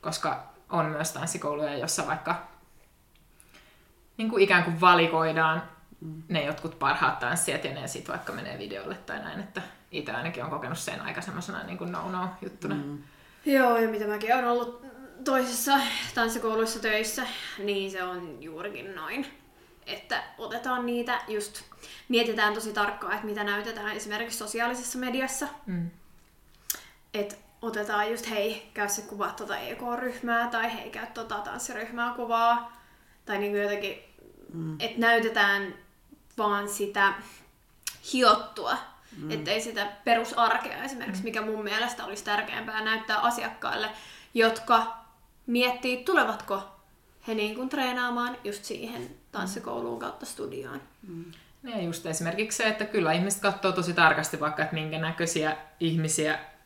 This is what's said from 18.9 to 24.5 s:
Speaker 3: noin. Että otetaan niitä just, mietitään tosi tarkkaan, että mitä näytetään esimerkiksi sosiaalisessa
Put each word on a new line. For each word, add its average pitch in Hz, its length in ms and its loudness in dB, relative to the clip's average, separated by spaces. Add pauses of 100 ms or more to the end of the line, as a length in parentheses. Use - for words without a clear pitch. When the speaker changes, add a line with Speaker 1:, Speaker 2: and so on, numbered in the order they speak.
Speaker 3:
noin. 190 320 -6 (600)
Että - 360 -4 (160)
otetaan 240 480 -2
niitä 240 320 0 (100)
just, 208 340 -4 (460)
mietitään 226 460 4
tosi 220 180 -4
tarkkaan, 202 420 0
että 214 120 -4
mitä 208 180 -2
näytetään 208 520 -2
esimerkiksi 214 420 -4
sosiaalisessa 240 600 -2